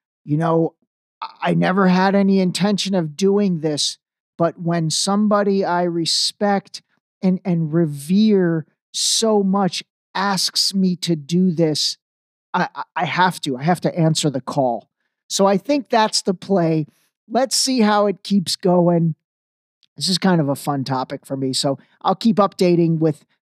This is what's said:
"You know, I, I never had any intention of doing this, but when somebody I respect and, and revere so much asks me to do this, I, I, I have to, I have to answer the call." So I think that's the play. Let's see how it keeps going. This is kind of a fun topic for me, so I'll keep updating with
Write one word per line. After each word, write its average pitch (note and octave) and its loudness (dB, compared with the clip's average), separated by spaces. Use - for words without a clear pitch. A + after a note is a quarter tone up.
"You D3 -2
know, E3 0
I, - -6
I - 2
never F3+ 2
had F#3 4
any G3 2
intention F#3+ -2
of D#3+ -2
doing G3 2
this, D3+ -4
but E3+ -2
when E3+ -2
somebody G3+ 0
I F3 0
respect F3+ -2
and, F#3 0
and E3 -2
revere E3+ 0
so A3 0
much G3 0
asks F#3+ -2
me F#3+ 0
to E3+ -2
do E3+ 0
this, D#3 -2
I, F3 -2
I, C#3 -10
I E3+ -2
have E3+ 0
to, C#3 -4
I C3 -12
have E3+ 0
to - -2
answer D#3+ 2
the B2+ -4
call." B2 -4
So - 0
I G3 4
think C#4 -2
that's A3 0
the G3+ -2
play. E3 0
Let's A#3 0
see C4 0
how G#3 2
it F#3+ -4
keeps G3 -2
going. F3 2
This D3 -6
is F#3 -2
kind F3+ 2
of C#3 -2
a C#3+ -2
fun C#3+ -4
topic C3 -6
for C#3 -8
me, C3+ -4
so C#3 -2
I'll F#3 0
keep G#3 0
updating F3 2
with D#3 -2